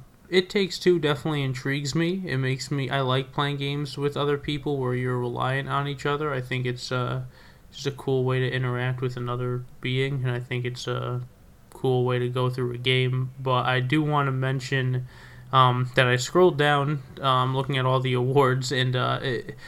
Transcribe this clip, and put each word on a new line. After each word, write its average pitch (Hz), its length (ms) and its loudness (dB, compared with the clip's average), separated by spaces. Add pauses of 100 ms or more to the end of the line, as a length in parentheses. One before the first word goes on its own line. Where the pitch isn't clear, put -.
(280)
It 185 220 2
Takes 196 280 -2
Two 175 200 4
definitely 147 440 0
intrigues 135 520 -2
me. 170 320 0
It 131 120 -2
makes 131 320 -2
me, 139 200 -2
I 139 100 0
like 135 320 0
playing 143 240 -2
games 139 400 -4
with 143 200 -2
other 143 200 0
people 143 420 -2
where 127 160 0
you're 127 240 0
reliant 123 520 -2
on 139 180 -2
each 139 160 -6
other. 147 280 0
I 131 100 -2
think 127 240 -4
it's, 123 260 -6
uh, 127 300 -2 (500)
just - 140 -8
a 139 60 -2
cool 131 320 0
way 127 160 2
to 127 100 0
interact 127 500 -2
with 127 160 -2
another 123 480 -4 (160)
being, 131 440 -2
and 127 60 0
I 120 100 -2
think 123 260 -4
it's 123 200 -8
a 123 360 -4 (480)
cool 127 340 0
way 123 140 2
to 123 100 0
go 127 220 0
through 123 240 -4
a 123 40 -8
game. 127 520 0 (100)
But 127 240 2
I 127 160 2
do 139 220 2
wanna 143 300 2
mention, 131 720 -2 (480)
um, 127 400 6
that 131 120 6
I 123 100 4
scrolled 165 420 4
down, 147 440 2 (200)
um, 131 340 2
looking 135 220 0
at 131 80 2
all 131 140 4
the 127 120 0
awards, 127 600 4
and, 127 220 2
uh, 123 280 0
it, 120 260 -4 (200)